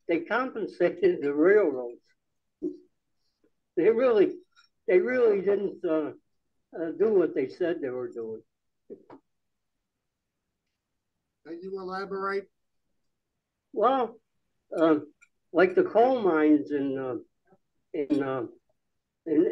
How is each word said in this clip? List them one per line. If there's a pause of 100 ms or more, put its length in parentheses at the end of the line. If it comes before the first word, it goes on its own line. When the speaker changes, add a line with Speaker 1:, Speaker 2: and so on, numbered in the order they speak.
Speaker 1:
they
compensated
the
railroads. (1800)
They
really, (540)
they
really
didn't,
uh, (680)
uh,
do
what
they
said
they
were
doing. (3000)
Speaker 2:
Can
you
elaborate? (1300)
Speaker 1:
Well, (580)
uh, (560)
like
the
coal
mines
in,
uh, (800)
in,
uh, (840)
in,